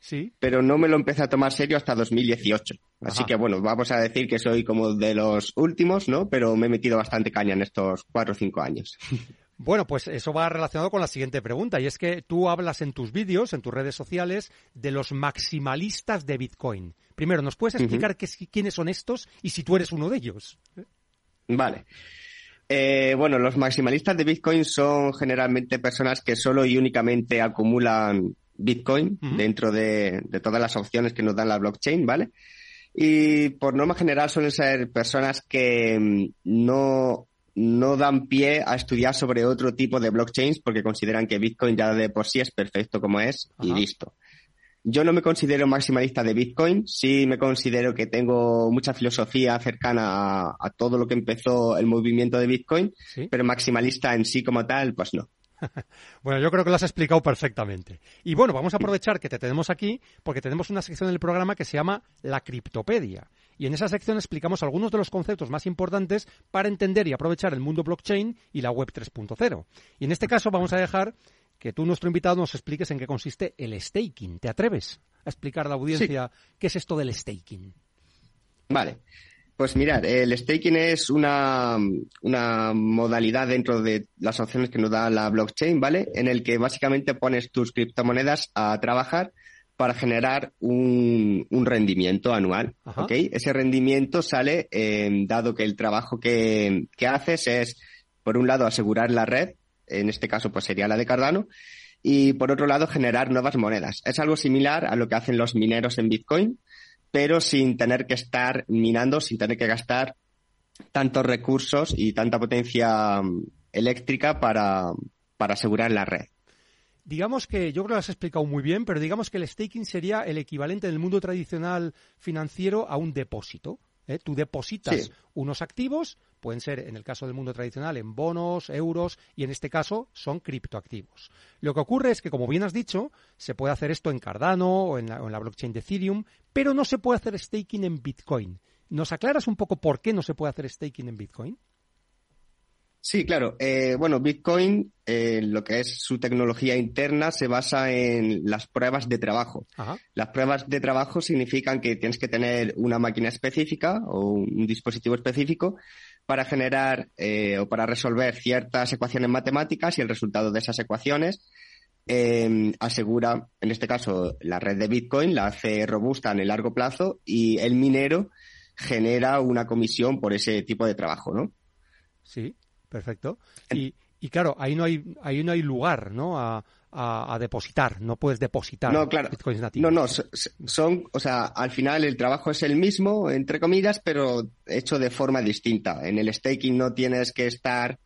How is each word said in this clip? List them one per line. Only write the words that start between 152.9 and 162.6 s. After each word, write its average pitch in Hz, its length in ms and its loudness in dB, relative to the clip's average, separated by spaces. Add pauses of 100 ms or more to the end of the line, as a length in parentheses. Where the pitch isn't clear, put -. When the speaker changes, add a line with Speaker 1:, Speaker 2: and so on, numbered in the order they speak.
Speaker 2:
máquina 113 300 0
específica 156 760 -2
o 98 280 -2
un 104 340 0
dispositivo 117 480 -2
específico 143 640 -2 (500)
para 135 180 0
generar, 131 720 0
eh, 104 420 0
o 101 100 -2
para 113 180 0
resolver 120 480 0
ciertas 123 580 -2
ecuaciones 123 380 0
matemáticas 147 680 0
y 143 60 0
el 113 60 -2
resultado 107 420 -2
de 107 80 0
esas - 200 -4
ecuaciones, 143 680 -2 (580)
eh, 113 720 2